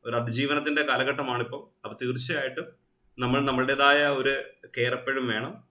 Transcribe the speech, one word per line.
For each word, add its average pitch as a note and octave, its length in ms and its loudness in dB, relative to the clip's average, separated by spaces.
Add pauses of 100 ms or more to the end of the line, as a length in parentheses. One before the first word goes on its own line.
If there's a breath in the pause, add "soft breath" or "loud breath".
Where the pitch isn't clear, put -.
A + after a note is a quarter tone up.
ഒരു A#2 140 -4
അതിജീവനത്തിന്റെ C#3+ 680 0
കാലഘട്ടമാണിപ്പം. C3 720 -2 (200)
അപ്പൊ G#2+ 200 -10
തീർച്ചയായിട്ടും C3 640 -4 (500)
നമ്മൾ B2+ 300 0
നമ്മളുടേതായ C#3 540 4 (180)
ഒരു C3+ 160 2 (400)
care B2 240 2
എപ്പോഴും C3+ 260 -2 (100)
വേണം. C3+ 200 -6 (160)